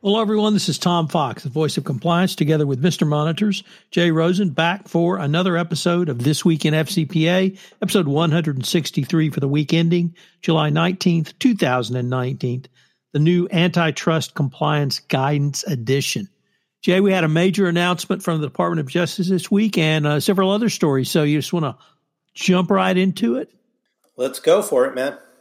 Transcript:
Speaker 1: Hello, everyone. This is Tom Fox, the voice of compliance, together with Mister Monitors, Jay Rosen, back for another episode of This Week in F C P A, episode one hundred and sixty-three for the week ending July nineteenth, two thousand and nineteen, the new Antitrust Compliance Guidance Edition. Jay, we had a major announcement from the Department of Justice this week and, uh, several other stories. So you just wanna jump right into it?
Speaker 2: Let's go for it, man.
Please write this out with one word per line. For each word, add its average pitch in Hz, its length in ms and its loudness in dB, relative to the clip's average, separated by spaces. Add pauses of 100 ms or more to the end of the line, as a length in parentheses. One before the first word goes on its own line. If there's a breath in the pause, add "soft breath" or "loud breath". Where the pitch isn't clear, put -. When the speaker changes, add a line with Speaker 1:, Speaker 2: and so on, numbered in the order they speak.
Speaker 1:
Hello, 208 180 2
everyone. 214 320 2
This 202 160 0
is 156 80 -2
Tom 175 320 0
Fox, 139 360 -4
the - 40 -6
voice 147 300 -2
of 139 60 -8
compliance, 170 500 0
together 151 320 0
with 135 120 -2
Mister 160 280 0
Monitors, 156 580 -2 (260 soft breath)
Jay 175 200 2
Rosen, 175 400 0
back 170 360 -2
for 170 300 0
another 170 400 0
episode 170 540 0
of 120 120 -4
This 147 220 0
Week 165 220 2
in 151 80 2
F 156 160 0
C 160 160 -2
P 156 200 0
A, 190 300 0 (240 loud breath)
episode 196 260 0
one 147 240 2
hundred 156 260 0
and 113 100 -6
sixty-three 156 640 0
for - 100 -4
the 139 80 0
week 143 240 0
ending 170 420 2 (280 soft breath)
July 160 260 2
nineteenth, 165 680 0
two 247 160 4
thousand 127 420 0
and 123 140 -4
nineteen, 127 560 -4 (460)
the 147 60 0
new 175 320 2
Antitrust 165 840 0
Compliance 147 680 -2
Guidance 143 640 -2
Edition. 127 640 -4 (540)
Jay, 180 180 2
we 202 100 4
had 185 140 0
a 156 40 2
major 180 380 2
announcement 175 560 -2
from 160 200 -2
the 147 40 -4
Department 165 340 -2
of 139 80 -6
Justice 175 420 -2
this 180 200 -2
week 208 280 0
and, 156 280 2
uh, 147 140 0
several 190 300 0
other 214 180 0
stories. 135 420 0
So 160 120 2
you 151 160 2
just - 160 -6
wanna 156 240 -4 (560 soft breath)
jump 180 360 0
right 190 240 2
into 185 420 0
it? - 140 -8 (680)
Speaker 2:
Let's 131 220 -4
go 175 200 4
for 131 240 2
it, 135 100 -6
man. 131 220 -4 (240)